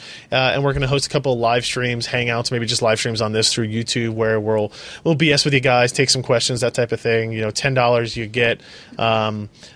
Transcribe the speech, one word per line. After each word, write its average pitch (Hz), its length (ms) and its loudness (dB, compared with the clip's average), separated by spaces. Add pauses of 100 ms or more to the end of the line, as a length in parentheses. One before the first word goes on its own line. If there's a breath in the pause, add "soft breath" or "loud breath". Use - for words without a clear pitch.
(300 loud breath)
uh, 123 60 -2
and 131 260 4
we're 139 120 2
gonna 135 140 0
host 139 180 0
a - 40 -12
couple 139 220 0
of 120 80 0
live 120 240 2
streams, 120 420 -2
hangouts, 120 460 -2
maybe 120 140 -2
just 117 160 -2
live 113 180 2
streams 113 220 -2
on 107 100 0
this 110 220 2
through 113 160 -2
YouTube 113 440 -2
where 110 280 0
we'll, 107 320 0 (320 loud breath)
we'll 165 100 4
B 151 160 4
S 143 140 2
with 147 80 2
you 135 80 4
guys, 123 320 4
take 135 160 2
some 131 120 0
questions, 123 380 0
that 117 140 0
type 120 180 -2
of 113 80 -4
thing. 113 320 -2
You 110 80 -6
know, 107 120 -2
ten 135 220 -2
dollars, 120 440 2
you 113 100 -6
get, 120 320 0 (400 loud breath)
um, 107 480 0 (280 loud breath)